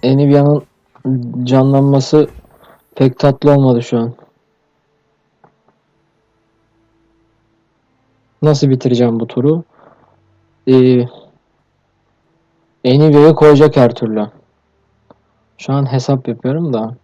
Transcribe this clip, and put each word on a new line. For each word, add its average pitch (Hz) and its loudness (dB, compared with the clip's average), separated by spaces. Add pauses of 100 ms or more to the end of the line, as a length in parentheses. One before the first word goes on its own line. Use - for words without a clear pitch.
Enivia'nın 143 0 (800)
canlanması 139 0 (680)
pek 131 -2
tatlı 143 0
olmadı 131 0
şu 120 -6
an. 120 -6 (4000)
Nasıl 147 0
bitireceğim 123 -2
bu 113 -8
turu? 151 -4 (1040)
Ee, 127 2 (1800)
Enivia'yı 147 4
koyacak 151 4
her 127 2
türlü. 107 -6 (1300)
Şu - -8
an 139 -4
hesap 131 -4
yapıyorum 135 -6
da. 113 -8